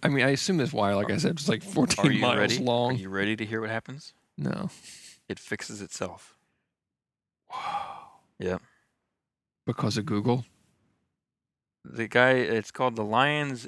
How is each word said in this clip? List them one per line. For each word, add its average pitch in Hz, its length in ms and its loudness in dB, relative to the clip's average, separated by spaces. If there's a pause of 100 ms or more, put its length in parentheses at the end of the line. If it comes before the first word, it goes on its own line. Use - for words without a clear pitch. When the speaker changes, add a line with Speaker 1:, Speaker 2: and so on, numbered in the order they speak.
Speaker 1:
I - 60 2
mean, 139 180 4
I 135 60 4
assume 175 260 0
this 139 160 0
wire, 101 220 2
like 101 160 0
I 98 60 0
said, 170 220 0
is, - 80 -4
like, - 160 0
fourteen 123 440 2
Speaker 2:
Are - 40 6
you 107 100 2
Speaker 1:
miles 120 180 4
Speaker 2:
ready? 104 180 2
Speaker 1:
long. 120 340 2
Speaker 2:
Are 131 40 0
you 95 140 -6
ready 98 260 0
to 110 100 -4
hear 110 160 -4
what 110 80 -6
happens? 131 440 -8 (240)
Speaker 1:
No. - 320 -4 (600)
Speaker 2:
It 92 100 -6
fixes 104 420 -10
itself. 92 540 -10 (1160)
Speaker 1:
Wow. - 560 -8 (320)
Speaker 2:
Yep. 92 220 -4 (1040)
Speaker 1:
Because 113 320 0
of 104 80 -2
Google? 117 400 0 (1400)
Speaker 2:
The 117 240 -6
guy, 123 240 6
it's 113 400 2
called 127 240 -2
the 110 80 -2
Lions 131 640 0